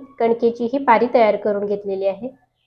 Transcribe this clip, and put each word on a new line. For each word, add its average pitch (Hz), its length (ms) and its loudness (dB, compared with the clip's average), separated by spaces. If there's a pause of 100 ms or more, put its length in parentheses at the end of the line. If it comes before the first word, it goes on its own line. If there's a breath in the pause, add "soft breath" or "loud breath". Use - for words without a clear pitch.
(200)
कणकेची 233 540 0
ही 277 100 -2
पारी 233 300 4
तयार 214 220 4
करून 202 300 -2
घेतलेली 196 420 -4
आहे. 196 200 -6 (400)